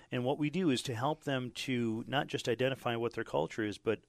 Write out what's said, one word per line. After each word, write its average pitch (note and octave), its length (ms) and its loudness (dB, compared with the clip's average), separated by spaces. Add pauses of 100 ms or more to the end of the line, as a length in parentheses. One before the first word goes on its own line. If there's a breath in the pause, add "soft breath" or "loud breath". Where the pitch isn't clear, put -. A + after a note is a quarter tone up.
(120 loud breath)
And B2 140 0
what C3+ 140 0
we D3+ 100 0
do E3+ 220 2
is A#2+ 120 2
to C3 100 -4
help C#3 300 0
them B2+ 320 -2
to A#2+ 500 0
not C#3+ 220 0
just C3+ 220 -4
identify B2 480 0
what A#2 160 0
their A2+ 100 -2
culture - 400 0
is, G#2 140 0
but G#2+ 320 2